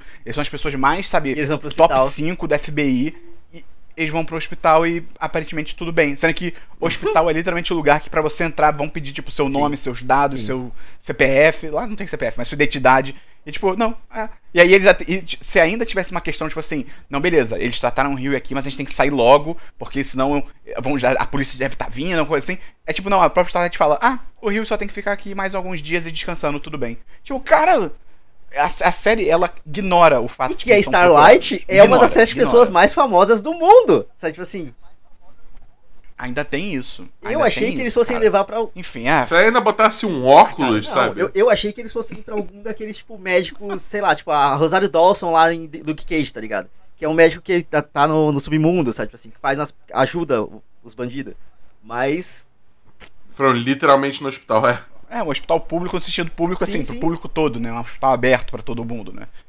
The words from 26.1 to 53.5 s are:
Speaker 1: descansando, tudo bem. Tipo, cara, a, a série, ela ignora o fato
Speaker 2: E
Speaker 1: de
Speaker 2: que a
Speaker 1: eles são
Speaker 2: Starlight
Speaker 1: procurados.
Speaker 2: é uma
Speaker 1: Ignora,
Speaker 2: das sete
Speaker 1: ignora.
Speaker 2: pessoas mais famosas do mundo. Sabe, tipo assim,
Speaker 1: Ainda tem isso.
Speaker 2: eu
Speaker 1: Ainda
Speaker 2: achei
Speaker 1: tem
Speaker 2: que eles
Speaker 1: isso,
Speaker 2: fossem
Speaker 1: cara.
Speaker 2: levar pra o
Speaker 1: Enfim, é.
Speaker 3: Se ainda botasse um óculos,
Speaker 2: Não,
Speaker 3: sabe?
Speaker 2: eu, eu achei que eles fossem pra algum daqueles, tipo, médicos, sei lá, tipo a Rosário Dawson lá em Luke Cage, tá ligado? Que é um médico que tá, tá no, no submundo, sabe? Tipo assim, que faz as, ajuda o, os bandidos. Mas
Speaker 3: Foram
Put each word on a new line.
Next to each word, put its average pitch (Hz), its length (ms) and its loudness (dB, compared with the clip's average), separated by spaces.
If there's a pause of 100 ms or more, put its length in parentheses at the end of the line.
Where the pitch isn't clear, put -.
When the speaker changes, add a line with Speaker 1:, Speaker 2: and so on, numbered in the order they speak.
Speaker 1:
descansando, 151 480 -4
tudo 151 180 -10
bem. 120 200 -4 (260)
Tipo, 269 160 -6
cara, 311 540 2 (600)
a, 143 120 0
a 175 260 0
série, 202 380 0
ela 170 200 2 (160)
ignora 175 540 4
o 117 80 -4
fato 131 240 -4
Speaker 2:
E - 40 -6
Speaker 1:
de - 100 -6
Speaker 2:
que 240 60 4
a 214 40 8
Speaker 1:
eles 196 100 4
são - 80 -4
Speaker 2:
Starlight 180 540 8 (120)
Speaker 1:
procurados. - 100 -10
Speaker 2:
é 190 120 8
uma 214 40 12
Speaker 1:
Ignora, 254 160 6
Speaker 2:
das 240 100 6
sete - 200 6
Speaker 1:
ignora. 247 200 2
Speaker 2:
pessoas 240 180 8
mais 190 240 4
famosas 214 480 4
do 302 120 -4
mundo. 330 600 6
Sabe, 160 200 -8
tipo 170 100 -12
assim, - 300 -10 (1500)
Speaker 1:
Ainda 127 220 -4
tem 170 320 -6
isso. 123 320 -10 (140)
Speaker 2:
eu 208 80 -10
Speaker 1:
Ainda 277 160 0
Speaker 2:
achei 214 220 0
Speaker 1:
tem 262 80 -4
Speaker 2:
que 262 60 -4
eles 240 120 -2
Speaker 1:
isso, 247 80 0
Speaker 2:
fossem 233 140 0
Speaker 1:
cara. 220 100 0
Speaker 2:
levar 202 180 4
pra 214 180 -6
o 220 140 -6
Speaker 1:
Enfim, 131 320 -8
é. 139 180 2
Speaker 3:
Se - 80 -4
ainda 220 280 4
botasse 220 440 2
um 147 200 -2
óculos, 131 640 6
Speaker 2:
Não, - 60 -6
Speaker 3:
sabe? 127 280 0
Speaker 2:
eu, 196 120 -2
eu 214 160 4
achei 208 220 0
que 226 80 -12
eles 226 140 -12
fossem 226 280 -8
pra 214 140 -12
algum 202 260 -10
daqueles, 214 360 -10
tipo, 220 200 -18
médicos, 185 640 -2
sei 208 200 -6
lá, 175 120 2
tipo - 160 -8
a 139 260 2
Rosário 160 340 2
Dawson 175 420 2
lá 165 220 6
em 165 180 -10 (160)
Luke 151 180 -6
Cage, 156 280 -2
tá 113 80 -12
ligado? 107 280 -6 (280)
Que 160 80 -8
é - 20 0
um 156 60 0
médico 165 280 4
que 175 220 -2
tá, 151 180 -2
tá 147 240 0
no, 156 280 2
no 139 80 -2
submundo, 156 500 0
sabe? 113 160 -6
Tipo - 80 -14
assim, - 140 -20
que - 100 -20
faz 139 220 -2
as, 143 120 -8 (200)
ajuda 139 500 0
o, 107 180 -14 (220)
os 117 100 -20
bandidos. 123 420 -10 (460)
Mas 135 640 -4 (840)
Speaker 3:
Foram 135 220 2